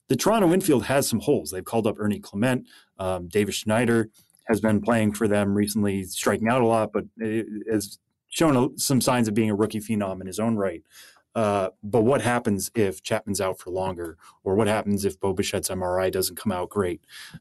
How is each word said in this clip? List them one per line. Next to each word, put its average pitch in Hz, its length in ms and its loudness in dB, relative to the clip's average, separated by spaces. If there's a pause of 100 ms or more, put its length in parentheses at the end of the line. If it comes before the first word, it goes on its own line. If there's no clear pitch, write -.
the 135 60 2
Toronto 190 360 4
infield 156 340 2
has 139 220 2
some 110 120 0
holes. 107 320 0
They've 92 120 -8
called 113 220 -2
up 110 140 -2
Ernie 104 200 -2
Clement. 123 480 -2 (300)
Um, 92 300 -4
Davis 98 280 0
Schneider 113 540 2 (380)
has 107 120 2
been 107 220 2
playing 107 320 2
for 110 140 0
them 101 260 2
recently, 101 520 0
striking 107 420 0
out 127 160 2
a - 20 4
lot, 110 260 2
but 104 140 -2 (120)
it 110 280 -2 (260)
has 104 280 -4 (280)
shown 151 300 2
a, 123 220 0
some 131 220 0
signs 123 260 2
of 107 80 -2
being 110 160 2
a 104 40 0
rookie 107 240 0
phenom 101 400 -4
in 92 60 -12
his 92 140 -10
own 113 160 0
right. 95 260 -4 (540)
Uh, 101 340 0 (140)
but 104 180 2
what 127 200 4
happens 117 520 0
if 98 300 0
Chapman's 104 360 -4
out 95 200 -2
for - 100 -14
longer? 87 480 -6 (260)
Or 95 120 0
what 107 120 4
happens 101 380 0
if 95 140 -4
Bo 98 140 0
Bichette's 95 360 -2
M 92 140 -6
R 90 160 0
I 92 100 2
doesn't 92 280 -2
come - 140 -4
out 90 180 -4
great? 90 320 -2 (400)